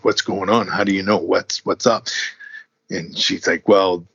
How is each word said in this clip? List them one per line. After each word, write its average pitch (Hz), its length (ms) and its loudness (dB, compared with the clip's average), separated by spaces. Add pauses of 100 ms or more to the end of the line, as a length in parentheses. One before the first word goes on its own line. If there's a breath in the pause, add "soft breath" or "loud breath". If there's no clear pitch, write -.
what's 104 200 2
going 95 260 -4
on? 107 200 2
How 90 160 -2
do 98 80 2
you 98 100 0
know 101 140 2
what's, - 480 -2
what's 82 200 -2
up?" 117 220 2 (840 loud breath)
And - 280 -8
she's - 280 -2
like, 85 220 0
"Well, 95 480 4